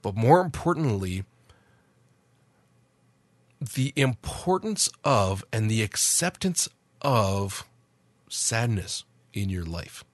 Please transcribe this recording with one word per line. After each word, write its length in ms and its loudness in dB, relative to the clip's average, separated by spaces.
But 120 -4
more 280 8
importantly, 800 -2
the 360 -4
importance 920 -2
of 480 2
and 200 0
the 120 0
acceptance 880 -2
of 640 0
sadness 760 -2
in 160 -2
your 160 -4
life. 500 -10